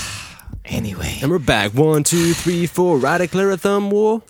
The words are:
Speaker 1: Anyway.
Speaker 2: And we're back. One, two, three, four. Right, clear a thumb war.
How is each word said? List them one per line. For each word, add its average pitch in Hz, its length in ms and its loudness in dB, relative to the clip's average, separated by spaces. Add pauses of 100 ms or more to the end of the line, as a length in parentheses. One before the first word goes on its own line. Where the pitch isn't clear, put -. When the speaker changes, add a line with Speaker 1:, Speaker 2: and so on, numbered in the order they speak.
(640)
Speaker 1:
Anyway. 95 580 -6
Speaker 2:
And 139 80 0
we're 180 80 0
back. 110 340 2
One, 151 320 4
two, 170 300 2
three, 170 320 0
four. 175 320 2
Right, 160 320 0
clear 196 200 2
a 190 60 0
thumb 202 340 -2
war. 214 400 2